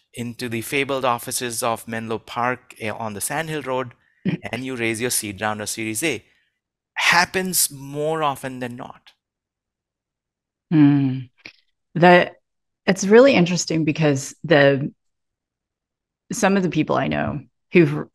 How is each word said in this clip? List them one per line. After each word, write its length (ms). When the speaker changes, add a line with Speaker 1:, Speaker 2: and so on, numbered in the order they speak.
Speaker 1:
into 340
the 140
fabled 420
offices 600
of 240
Menlo 320
Park, 600
eh, 100
on 240
the 80
Sand 280
Hill 140
Road, 300
Speaker 2:
<laughs> 320
Speaker 1:
and 120
you 120
raise 260
your 80
seed 320
round 200
or 40
Series 380
A. 200
Happens 760
more 520
often 360
than 160
not. 360
Speaker 2:
Hmm. 480
The, 380
it's 200
really 280
interesting 500
because 600
the, 500
some 260
of 60
the 60
people 260
I 120
know 340
who've 440